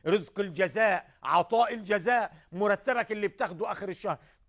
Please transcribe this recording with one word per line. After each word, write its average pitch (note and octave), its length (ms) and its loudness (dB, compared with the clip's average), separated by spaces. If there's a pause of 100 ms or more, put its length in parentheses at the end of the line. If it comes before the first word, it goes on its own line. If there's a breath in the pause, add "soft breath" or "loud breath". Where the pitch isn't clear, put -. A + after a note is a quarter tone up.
رزق F#3 340 -2
الجزاء، F#3+ 640 0 (160 soft breath)
عطاء G#3 520 2
الجزاء، G#3+ 580 0 (200 soft breath)
مرتبك G#3 600 0
اللي G#3 160 -2
بتاخده G#3 440 -4
آخر G3 160 -8
الشهر، F3+ 300 -4 (300 soft breath)